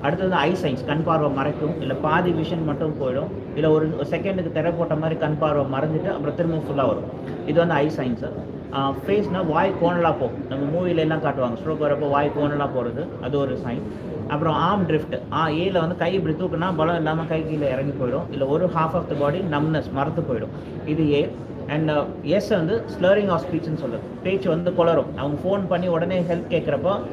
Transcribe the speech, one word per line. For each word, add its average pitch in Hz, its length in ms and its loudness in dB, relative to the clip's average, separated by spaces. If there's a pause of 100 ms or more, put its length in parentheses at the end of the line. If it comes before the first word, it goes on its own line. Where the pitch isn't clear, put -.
அடுத்தது 180 300 0 (120)
ஐ - 20 2 (120)
சைன்ஸ், 139 280 -2
கண் 151 180 0
பார்வை 147 300 2
மறைக்கும், 147 360 -2 (100)
இல்ல 135 100 -2 (120)
பாதி 175 240 4 (100)
விஷன் 160 300 -2
மட்டும் 151 300 -2
போயிடும், 135 300 -2 (260)
இல்ல 151 100 2 (100)
ஒரு, 156 120 4 (120)
ஒரு 143 120 -2
செகண்டுக்கு 175 460 -2
திரை 165 200 2
போட்ட 160 240 2
மாதிரி 160 220 0
கண் 151 180 0
பார்வை 147 220 2 (120)
மறைஞ்சிட்டு 156 400 0
அப்புறம் 143 220 -4
திரும்ப 165 300 0
ஃபுல்லா 139 240 0
வரும், - 180 -4 (400)
இது 151 120 6
வந்து 165 220 4
ஐ 151 40 2 (100)
சைன்ஸ். 123 260 -2 (520)
ஆ, 135 40 0 (220)
ஃபேஸ்னா 190 380 2 (120)
வாய் 180 280 2
கோணலா 170 300 4 (100)
போகும், - 300 -4
நம்ம 135 140 -2 (100)
மூவில 170 320 2
எல்லாம் 156 180 0
காட்டுவாங்க, 127 360 0
ஸ்ட்ரோக் 151 260 -2
வரப்போ 143 280 2
வாய் 143 220 2
கோணலா 143 300 0 (100)
போறது, 120 280 -2 (220)
அது 139 80 -2 (100)
ஒரு 131 100 -2 (100)
சைன். 120 180 -4 (520)
அப்புறம் 156 220 2 (100)
ஆர்ம் 196 220 2
ட்ரிஃப்ட், 156 260 0 (220)
ஆ, 151 40 2 (220)
ஏல 185 220 0
வந்து 175 180 -2
கை 165 160 2
இப்படி 156 220 0
தூக்குனா 165 260 0 (140)
பலம் 170 200 2
இல்லாம 160 300 0
கை 160 80 0 (100)
கீழே 147 260 0
இறங்கி 139 260 -2
போயிடும், 131 340 -2
இல்ல 135 100 0 (100)
ஒரு 170 100 4 (120)
half 160 220 2
of 165 120 -2
the 151 120 -2
body 147 180 2 (140)
numbness, 151 320 2 (100)
மரத்து 151 320 0
போயிடும், 113 240 -2 (400)
இது 156 120 2 (140)
ஏ. 151 40 4 (520)
And, 156 200 0
uh, 143 100 2 (320)
எஸ் 208 220 0
வந்து 170 180 0 (180)
slurring 196 400 4
of 156 120 0
ஸ்பீச்னு 160 360 -2
சொல்றது, 113 220 -6 (200)
பேச்சு 190 300 0
வந்து 175 240 0
குளறும், 165 320 4 (100)
அவங்க 147 220 -2
ஃபோன் 196 300 0
பண்ணி 180 240 0
உடனே 180 220 0 (120)
ஹெல்ப் - 240 -2
கேட்குறப்போ 147 380 0 (200)